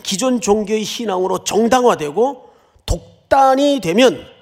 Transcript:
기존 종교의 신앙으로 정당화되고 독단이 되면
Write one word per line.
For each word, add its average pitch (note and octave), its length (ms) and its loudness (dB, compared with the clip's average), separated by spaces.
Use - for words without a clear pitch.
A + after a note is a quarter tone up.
기존 A#3+ 360 -2
종교의 G#3+ 440 -2
신앙으로 F#3 580 -4
정당화되고 A3+ 1040 0
독단이 C4+ 960 0
되면 F3+ 440 2